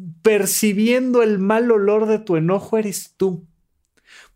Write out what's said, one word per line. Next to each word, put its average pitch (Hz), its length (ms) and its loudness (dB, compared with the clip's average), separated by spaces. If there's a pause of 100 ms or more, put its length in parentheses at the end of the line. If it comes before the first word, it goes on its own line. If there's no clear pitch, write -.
(220)
percibiendo 220 1000 2
el 214 160 0
mal 220 320 0
olor 214 360 2
de 214 120 0
tu 196 180 -4
enojo 185 400 -2
eres 214 400 -6
tú. 185 300 -4 (880)